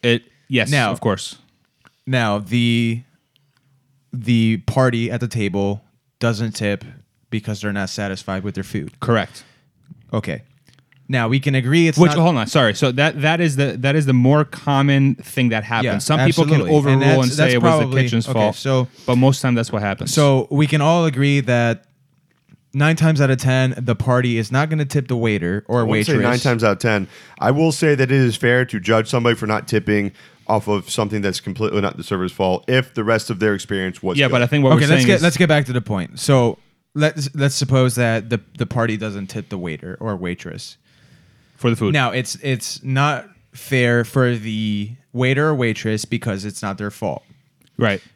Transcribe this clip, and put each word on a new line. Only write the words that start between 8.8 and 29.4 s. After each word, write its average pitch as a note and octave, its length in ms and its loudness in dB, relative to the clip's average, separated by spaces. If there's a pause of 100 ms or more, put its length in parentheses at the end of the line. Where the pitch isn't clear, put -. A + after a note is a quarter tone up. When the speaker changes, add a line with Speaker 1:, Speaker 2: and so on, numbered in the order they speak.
Speaker 1:
Correct. A2 440 -2 (680)
Speaker 2:
Okay. F#2 300 -6 (640)
Now, A#2+ 220 -2
we C3 100 2
can C3+ 160 -2
agree C3+ 320 2
it's D3+ 120 0
Speaker 1:
Which, D3 140 6
Speaker 2:
not D3+ 80 0
Speaker 1:
hold E3 160 4
on, A2 100 -2
sorry. A#2 280 2
So C3 180 0
that, D3 280 0
that D#3 200 0
is D#3 160 0
the, C3+ 240 -2
that C#3 140 0
is D3+ 120 2
the C3+ 80 2
more C3 320 4
common C#3 680 2
thing - 340 -2
that A2 120 -2
happens. A2+ 220 -2
Speaker 2:
Yeah, G#2 140 -2
Speaker 1:
Some D3+ 220 0
people D3 240 4
can D3+ 100 2
Speaker 2:
absolutely. D3+ 220 2
Speaker 1:
overrule C#3 260 4
Speaker 2:
And - 20 0
Speaker 1:
and C#3 200 4
Speaker 2:
that's, B2 120 0
Speaker 1:
say D3 60 2
Speaker 2:
that's B2+ 120 4
Speaker 1:
it A#2+ 80 2
was D#3+ 100 6
the D#3 60 4
Speaker 2:
probably C3+ 260 2
Speaker 1:
kitchen's A#2 240 0
Speaker 2:
okay, C3+ 40 -4
Speaker 1:
fault, G#2+ 240 2
Speaker 2:
so C3 320 0 (160)
Speaker 1:
but B2 120 2
most C3 260 4
time B2+ 120 2
that's A#2 160 -2
what G#2 120 -2
happens. G2+ 320 -4
Speaker 2:
So C#3 360 4
we D3 160 2
can D3 140 0
all E3 240 2
agree C#3 360 2
that A#2+ 440 0 (880)
nine D3+ 240 2
times D#3+ 240 2
out C#3 80 4
of C3 80 2
ten, C3 400 0
the B2 180 -2
party B2 440 0
is G#2+ 120 -4
not C#3+ 200 0
gonna D#3 160 -2
tip C#3 220 -2
the B2+ 80 -2
waiter G#2 520 0
or A#2+ 120 0
Speaker 3:
I - 20 2
won't A2 240 0
say E3 80 0
Speaker 2:
waitress. A2 80 2
Speaker 3:
nine B2 160 2
times A#2+ 260 0
out G#2 80 4
of F#2 60 -2
ten. G#2 280 0 (320)
I G#2+ 120 0
will D#3+ 200 2
say D3 240 2
that C3 160 0
it C3+ 60 2
is B2 200 2
fair B2 280 2
to A2 160 -6
judge A2 260 2
somebody A#2+ 300 0
for A2 100 -8